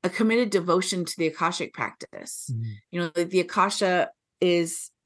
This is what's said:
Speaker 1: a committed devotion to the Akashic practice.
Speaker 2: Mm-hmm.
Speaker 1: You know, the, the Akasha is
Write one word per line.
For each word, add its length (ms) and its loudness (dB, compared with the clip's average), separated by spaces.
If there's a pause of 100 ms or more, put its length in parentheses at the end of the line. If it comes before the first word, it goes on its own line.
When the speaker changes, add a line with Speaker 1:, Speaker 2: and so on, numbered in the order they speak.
Speaker 1:
a 60 -2
committed 420 2
devotion 520 2
to 140 -6
the 100 2
Akashic 460 -2
practice. 800 -10
Speaker 2:
Mm-hmm. 180 -4 (200)
Speaker 1:
You 100 -4
know, 120 -2
the, 120 0
the 140 0
Akasha 720 0 (280)
is 520 0 (140)